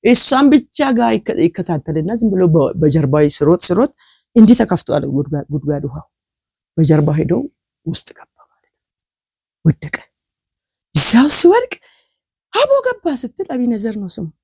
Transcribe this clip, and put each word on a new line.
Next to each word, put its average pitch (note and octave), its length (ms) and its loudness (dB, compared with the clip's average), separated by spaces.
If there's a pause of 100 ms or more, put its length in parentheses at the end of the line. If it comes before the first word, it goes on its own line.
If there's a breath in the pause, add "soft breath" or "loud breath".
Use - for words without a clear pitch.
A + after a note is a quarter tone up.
እሷን C4 440 4
ብቻ - 300 2 (140)
ጋር A#3 200 0
ይከ-፣ - 260 -4
ይከታተልና D#3+ 760 -4
ዝም A3+ 160 -2
ብሎ F#3 200 0
በ-፣ D#3 260 2
በጀርባው D3+ 540 0
ስሮጥ፣ D#3+ 320 0
ስሮጥ G#3+ 280 0 (460 soft breath)
እንዲህ A3+ 200 6
ተከፍቷል D#3 520 -2
ጉድጓ-፣ C#3 400 -6
ጉድጓድ C#3+ 360 -6
ውሃው C3 220 -12 (680)
በጀርባው D3+ 400 2
ሄዶ D#3+ 160 -2 (540)
ውስጥ E3+ 260 -4
ገባ - 280 -20
ማለት - 340 -20
ነው። - 100 -20 (800)
ወደቀ። - 320 -4 (1000)
እዛው A#3+ 360 4
ሲወድቅ A4+ 420 2 (840)
«አቦ C#5 160 0 (120)
ገባ» B4 220 -6 (120)
ስትል F#4 340 -8
አቢነዘር A#3 460 -6
ነው G3+ 120 -10
ስሙ። E3+ 180 -8 (180)